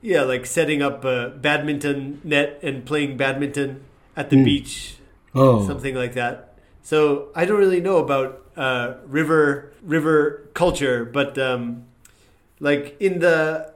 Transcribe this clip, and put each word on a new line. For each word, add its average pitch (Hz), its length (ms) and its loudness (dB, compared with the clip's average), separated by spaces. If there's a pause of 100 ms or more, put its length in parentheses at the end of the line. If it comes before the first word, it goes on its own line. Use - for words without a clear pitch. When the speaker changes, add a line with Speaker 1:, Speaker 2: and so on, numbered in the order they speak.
Speaker 1:
yeah, 180 220 2
like, 127 220 -2
setting 151 360 0
up 139 240 -4
a 123 240 -2 (120)
badminton 143 840 -2
net 147 380 0
and 139 220 -8
playing 143 320 -4
badminton 139 640 -4 (340)
at 151 140 -8
the 139 80 4
Speaker 2:
Mm. 135 60 8
Speaker 1:
beach, - 540 -2 (360)
Speaker 2:
Oh. 127 320 6
Speaker 1:
something 127 300 -6
like 123 200 -4
that. 123 400 -6 (280)
So 151 520 2
I 170 100 0
don't 208 140 2
really 185 220 4
know 185 180 2
about, 135 400 -2 (180)
uh, 127 380 -2 (120)
river, 147 640 0 (140)
river 151 680 2
culture, 135 520 0
but, 139 320 -2
um, 123 460 -4 (760)
like, 143 400 -2
in 190 200 0
the 160 560 0